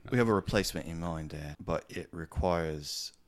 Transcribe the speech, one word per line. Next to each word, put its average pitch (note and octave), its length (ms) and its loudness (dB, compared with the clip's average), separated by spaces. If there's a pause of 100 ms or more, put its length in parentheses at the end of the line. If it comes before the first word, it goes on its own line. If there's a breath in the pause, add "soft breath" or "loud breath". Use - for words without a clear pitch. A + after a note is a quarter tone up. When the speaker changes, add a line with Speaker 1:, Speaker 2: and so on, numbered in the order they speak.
Speaker 1:
no. - 80 -10
Speaker 2:
We B2 60 4
have A#2 100 6
a G#2+ 60 6
replacement F#2+ 520 2
in E2 140 -6
mind D#2+ 300 -4
there, D2+ 280 -8
but E2+ 300 -2
it - 240 -8
requires E2 1000 -2 (160)